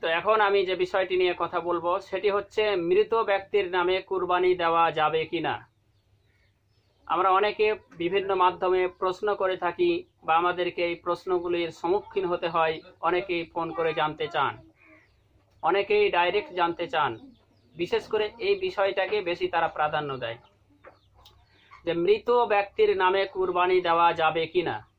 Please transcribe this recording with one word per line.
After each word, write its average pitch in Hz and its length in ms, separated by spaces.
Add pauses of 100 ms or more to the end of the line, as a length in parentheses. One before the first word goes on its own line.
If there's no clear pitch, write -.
তো 170 80
এখন 185 320
আমি 202 260
যে 185 100
বিষয়টি 185 400
নিয়ে 180 220
কথা 175 220
বলবো, 175 400
সেটি 196 300
হচ্ছে 202 460
মৃত 185 380
ব্যক্তির 196 560
নামে 185 320
কুরবানি 180 520
দেওয়া 165 380
যাবে 156 340
কিনা। 151 420 (1400)
আমরা 185 240
অনেকে 208 440 (160)
বিভিন্ন 190 440
মাধ্যমে 185 540
প্রশ্ন 190 460
করে 190 220
থাকি 175 480 (180)
বা 160 140
আমাদেরকে 175 480
এই 170 100
প্রশ্নগুলির 170 760
সম্মুখীন 190 540
হতে 175 240
হয়। 160 320 (200)
অনেকেই 170 460
ফোন 165 260
করে 160 220
জানতে 151 340
চান, - 440 (880)
অনেকেই 202 480
ডাইরেক্ট 185 420
জানতে 170 360
চান। 135 480 (400)
বিশেষ 175 320
করে 214 300
এই 196 160
বিষয়টাকে 190 680
বেশি 175 280
তারা 165 200
প্রাধান্য 151 480
দেয় 117 220 (1500)
যে 165 100
মৃত 202 360
ব্যক্তির 208 680
নামে 190 300
কুরবানি 180 540
দেওয়া 170 320
যাবে 160 340
কিনা। 156 420 (100)